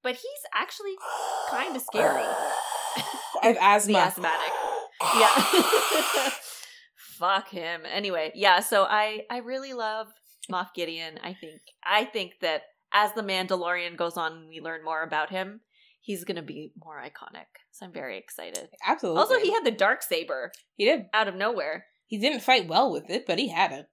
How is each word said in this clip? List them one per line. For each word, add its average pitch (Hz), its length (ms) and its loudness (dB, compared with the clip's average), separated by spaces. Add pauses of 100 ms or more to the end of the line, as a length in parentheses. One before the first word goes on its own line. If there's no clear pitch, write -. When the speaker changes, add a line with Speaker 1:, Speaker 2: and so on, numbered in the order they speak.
Speaker 1:
but 254 140 -4
he's - 80 -16 (320)
actually 392 400 -6 (560)
kinda 277 300 -4
scary. - 420 2
Speaker 2:
<sighs> - 1200 -4
I 214 40 6
have 226 100 6
Speaker 1:
<laughs> - 40 0
Speaker 2:
asthma. 202 320 6
Speaker 1:
The 190 60 6
asthmatic. 170 540 0 (640)
Yeah. - 1200 4
<laughs> - 840 -18
Fuck 190 300 0
him. 170 320 -8 (100)
Anyway, 170 420 -2
yeah, 190 280 6
so 214 280 4
I, 214 400 2
I 240 100 -6
really 262 340 -10
love 220 340 -6 (440)
Moff 185 220 -4
Gideon. 165 500 -8
I 180 100 -10
think, 160 260 -18 (260)
I 208 200 2
think 196 360 -6
that 160 200 0 (320)
as 208 200 4
The 226 80 -4
Mandalorian 180 760 -2
goes 170 200 -2
on 160 160 -4
and 165 160 -20
we 160 120 -16
learn 160 240 -8
more 160 180 -2
about 151 280 -2
him, 190 300 -6 (400)
he's 190 220 -8
gonna 170 180 -6
be 147 300 -14 (120)
more 156 180 -16
iconic. - 440 -16 (260)
So - 140 -18
I'm 175 80 -18
very 131 240 -10
excited. - 520 -12 (160)
Speaker 2:
Absolutely. 185 360 2
Speaker 1:
Also, 466 180 4
he 403 140 2
had 427 120 0
the 240 60 4
dark 214 300 2
saber 160 500 -4 (240)
Speaker 2:
He 208 100 0
did. 240 280 4
Speaker 1:
out 214 140 4
of 185 80 -6
nowhere. 190 500 -2 (220)
Speaker 2:
He 220 120 -6
didn't 262 220 2
fight 240 260 4
well 202 240 4
with - 180 -6
it, - 180 -4
but 170 100 0
he - 120 -2
had 170 240 2
it. 143 200 -12